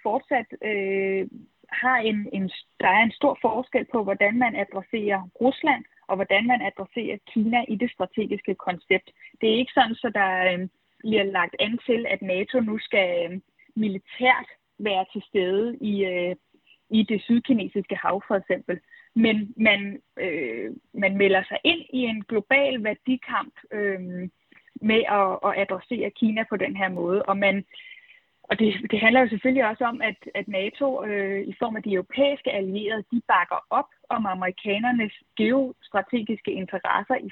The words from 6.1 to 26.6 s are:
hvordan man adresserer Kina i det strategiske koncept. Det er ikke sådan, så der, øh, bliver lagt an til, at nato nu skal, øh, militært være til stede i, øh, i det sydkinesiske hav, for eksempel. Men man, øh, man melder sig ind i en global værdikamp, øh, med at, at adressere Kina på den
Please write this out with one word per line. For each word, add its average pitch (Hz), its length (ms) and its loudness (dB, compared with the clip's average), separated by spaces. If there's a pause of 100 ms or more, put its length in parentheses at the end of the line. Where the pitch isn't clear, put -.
hvordan 196 300 2
man 247 160 4
adresserer 196 560 -6 (140)
Kina 226 360 2
i 214 80 -2
det 240 140 0
strategiske 202 640 -4
koncept. - 560 -2 (300)
Det 226 100 2
er 220 60 4
ikke 254 180 -2
sådan, 226 200 4
så 233 200 -4
der, 185 380 2
øh, 180 160 -4 (300)
bliver 214 260 2
lagt 185 340 -2
an 220 280 -2
til, 233 240 2
at - 120 -2
nato 196 380 0
nu 220 180 -2
skal, 175 520 0
øh, 185 100 -8 (360)
militært 220 720 0 (300)
være 196 340 0
til 196 160 -6
stede 202 520 0
i, 202 240 0
øh, 180 320 -2 (540)
i 220 120 4
det 208 200 -2
sydkinesiske 214 800 0
hav, 180 260 0
for 226 60 0
eksempel. 185 440 -2 (380)
Men 220 400 2
man, 202 440 0 (160)
øh, 123 540 -6 (220)
man 196 240 0
melder 190 320 4
sig - 160 -6
ind 339 160 2 (120)
i 254 60 -2
en 226 300 -2
global 262 560 0
værdikamp, 226 720 -4 (180)
øh, 202 280 -2 (800)
med 220 220 4 (160)
at, 196 120 4 (160)
at 202 100 2
adressere 196 540 -4
Kina 220 400 0
på 214 60 -2
den 190 200 -2